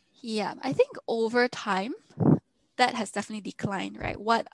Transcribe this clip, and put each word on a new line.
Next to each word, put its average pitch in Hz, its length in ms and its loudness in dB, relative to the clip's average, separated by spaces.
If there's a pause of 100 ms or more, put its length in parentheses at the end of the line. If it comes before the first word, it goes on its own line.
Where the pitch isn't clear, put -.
(200)
yeah, 220 420 -4
I 262 100 -2
think 523 240 2 (120)
over 233 400 2
time, 202 460 -4 (840)
that 247 180 4
has 226 160 -4
definitely 208 300 -6
declined, 196 580 -6
right? - 220 -6
What, 226 340 0